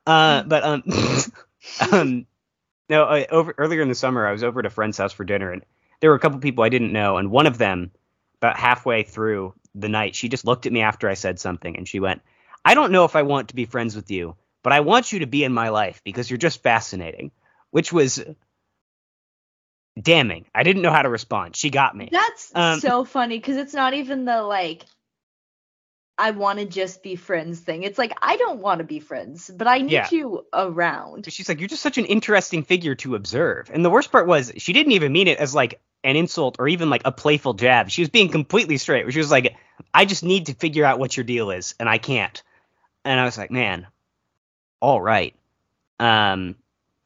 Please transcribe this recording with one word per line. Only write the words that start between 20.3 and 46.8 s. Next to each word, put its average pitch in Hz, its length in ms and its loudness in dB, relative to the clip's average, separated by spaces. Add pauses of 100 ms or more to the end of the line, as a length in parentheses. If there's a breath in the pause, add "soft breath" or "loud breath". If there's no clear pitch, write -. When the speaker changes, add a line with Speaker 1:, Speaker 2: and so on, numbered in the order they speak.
Speaker 1:
I 110 100 2
didn't 190 180 2
know 170 100 2
how 151 100 4
to 135 80 0
respond. 104 460 -6
She - 140 -4
got 135 260 0
me. 101 160 -14
Speaker 2:
That's 427 440 -2
Speaker 1:
Um, 165 240 2
Speaker 2:
so 247 260 0
funny 233 340 -4
'cause 269 160 -6
it's 277 180 -8
not 269 200 0
even 269 320 -6
the, 233 180 -2
like, 185 420 -4 (1300)
"I 220 140 0
wanna 202 340 -2
just 185 380 -6
be 185 120 -10
friends" 170 460 -6
thing. 165 220 -8
It's 202 140 -6
like, 233 240 -2
"I - 160 2
don't 403 220 -2
wanna 185 240 0
be 156 160 -10
friends, 135 500 -14
but 190 180 -2
I 254 120 4
need 240 120 -2
Speaker 1:
Yeah. 123 200 2
Speaker 2:
you 285 420 -6
around." 170 800 -2
Speaker 1:
She's - 180 -12
like, 165 100 -4
"You're 190 100 -6
just 320 140 -10
such 277 140 -2
an 226 80 0
interesting 196 580 0
figure 160 320 0
to 127 200 -6
observe." 107 580 -2
And 160 100 0
the 175 60 4
worst 240 220 4
part 190 160 6
was, 143 300 2
she 175 160 -6
didn't 294 200 4
even 151 200 4
mean 185 140 4
it 160 120 2
as, 143 160 -2
like, 131 240 0 (240)
an 131 120 2
insult 156 440 0
or 127 80 0
even, 165 220 0
like, 131 160 0
a 135 60 2
playful 143 420 0
jab. 113 360 4
She 170 120 -2
was 160 80 0
being 208 200 4
completely 156 480 0
straight, 131 280 0
where 120 60 -6
she 135 80 -2
was 147 120 0
like, 127 240 4 (380 soft breath)
"I 180 120 6
just 196 180 -4
need 175 240 0
to 147 60 -8
figure 151 320 0
out 131 140 2
what 131 180 -4
your 131 60 -4
deal 113 280 -2
is, 92 280 -8
and 117 100 0
I 110 80 2
can't." 113 440 -4 (640)
And 131 160 0
I 127 60 2
was 123 120 -6
like, 104 140 -10
"Man, 98 360 -4 (920)
all 123 200 2
right." 95 340 -2 (640)
Um, 101 560 2 (500)